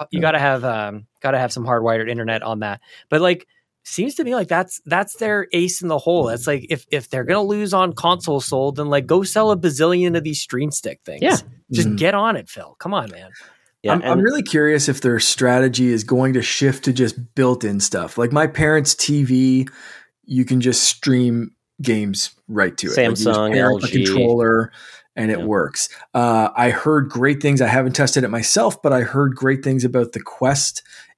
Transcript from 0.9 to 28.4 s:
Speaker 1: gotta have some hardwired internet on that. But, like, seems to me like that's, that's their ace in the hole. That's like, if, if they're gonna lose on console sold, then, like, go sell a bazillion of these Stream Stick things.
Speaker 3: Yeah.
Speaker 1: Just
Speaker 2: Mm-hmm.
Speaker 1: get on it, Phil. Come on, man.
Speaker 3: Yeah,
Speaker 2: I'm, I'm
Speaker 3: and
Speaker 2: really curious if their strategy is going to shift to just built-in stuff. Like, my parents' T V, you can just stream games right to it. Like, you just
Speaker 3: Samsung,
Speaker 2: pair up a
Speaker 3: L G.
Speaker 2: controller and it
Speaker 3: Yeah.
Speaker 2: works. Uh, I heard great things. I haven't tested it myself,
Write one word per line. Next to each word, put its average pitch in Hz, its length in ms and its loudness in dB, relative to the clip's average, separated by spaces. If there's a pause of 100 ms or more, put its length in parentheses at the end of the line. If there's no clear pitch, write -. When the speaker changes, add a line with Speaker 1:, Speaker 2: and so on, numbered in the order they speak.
Speaker 1:
gotta 135 160 0
have 127 140 -2
some 123 120 -8
hardwired 113 460 0
internet 113 320 -4
on 110 180 -6
that. 104 200 -8 (280)
But, 156 140 2
like, 180 240 0 (380)
seems 247 300 -6
to - 80 -4
me 247 140 -6
like 196 100 -2
that's, 180 400 -4
that's 180 300 -4
their 208 360 -2
ace 180 300 -2
in 180 60 -4
the 156 100 0
hole. 165 280 0
That's 120 200 -6
like, 143 240 -4
if, 151 220 -6
if 143 180 -4
they're 127 140 -6
gonna 190 180 0
lose 202 320 -2
on 185 200 0
console 170 460 -2
sold, 135 360 -2
then, 147 140 -4
like, 139 160 0
go 180 180 2
sell 214 260 2
a 208 60 2
bazillion 170 600 0
of 165 60 -2
these 151 180 0
Stream 143 300 -4
Stick - 340 -8
things. - 180 -10
Speaker 3:
Yeah. 294 160 4 (340)
Speaker 1:
Just 117 160 2
Speaker 2:
Mm-hmm. 104 80 0
Speaker 1:
get 175 180 2
on 208 220 0
it, - 120 -12
Phil. - 300 -18
Come 196 160 -8
on, 123 160 -6
man. 92 200 -20 (520)
Speaker 3:
Yeah, - 120 0
Speaker 2:
I'm, 170 80 0
I'm 127 100 0
Speaker 3:
and 190 100 2
Speaker 2:
really 262 220 2
curious 151 440 2
if 131 120 -2
their 120 180 2
strategy 127 720 2
is 117 160 0
going 131 300 2
to 120 80 2
shift 135 420 0
to 139 80 2
just 123 420 -2
built-in 123 460 2
stuff. 87 380 -4
Like, 120 120 0
my 151 160 2
parents' 151 480 2
T 147 300 0
V, 131 420 4 (580)
you 127 200 0
can 127 160 2
just 120 240 2
stream 123 680 0 (300)
games 107 500 -2 (160)
right 101 300 0
to - 100 -6
it. - 100 -6
Like, - 100 2
you 113 100 2
just 110 120 0
Speaker 3:
Samsung, 107 240 2
Speaker 2:
pair 127 140 2
up 117 140 0
a - 20 -10
Speaker 3:
L 127 60 -2
G. 120 160 2
Speaker 2:
controller 113 640 2 (460)
and 110 160 -2
it 90 80 -4
Speaker 3:
Yeah. 85 60 -6
Speaker 2:
works. 90 420 -2 (260)
Uh, 117 400 2
I 120 160 2
heard 147 380 0
great 139 340 0
things. 143 180 4
I 123 60 2
haven't 127 280 2
tested 135 280 2
it 120 60 -2
myself, 117 520 0